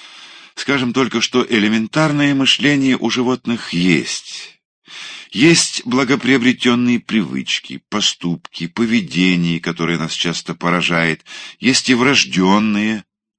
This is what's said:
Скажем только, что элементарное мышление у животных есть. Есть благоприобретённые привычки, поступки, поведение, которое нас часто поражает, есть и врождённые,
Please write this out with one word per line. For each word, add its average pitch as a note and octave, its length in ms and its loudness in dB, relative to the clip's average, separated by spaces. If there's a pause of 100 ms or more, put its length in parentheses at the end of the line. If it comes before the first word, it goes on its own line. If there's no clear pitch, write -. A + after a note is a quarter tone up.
(540)
Скажем B2+ 380 -2
только, A#2 280 0
что A#2+ 280 0
элементарное C#3 880 2
мышление C3+ 640 2
у A#2 120 -2
животных A#2+ 600 -2
есть. - 880 -2 (680)
Есть D#3+ 540 2
благоприобретённые B2 1160 2
привычки, C2+ 880 -4
поступки, - 800 -4
поведение, F2+ 920 0
которое E2 380 -2
нас D#2+ 140 -4
часто E2+ 420 -6
поражает, E2+ 680 0 (340)
есть B2 320 0
и B2+ 40 6
врождённые, G#2+ 1120 2 (340)